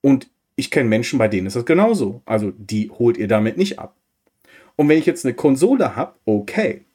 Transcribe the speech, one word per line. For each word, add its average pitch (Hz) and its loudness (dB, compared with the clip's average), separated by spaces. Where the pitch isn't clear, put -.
Und 139 2
ich - -6
kenn 131 0
Menschen, 117 0
bei 110 2
denen 98 -2
ist 104 -6
das 120 -6
genauso. 170 0
Also 104 -2
die 107 -6
holt 120 0
ihr 104 -4
damit 107 0
nicht 196 -2
ab. - -18
Und 147 2
wenn 156 6
ich 156 0
jetzt - -2
eine 123 -2
Konsole 160 2
hab, - -8
okay. 131 -2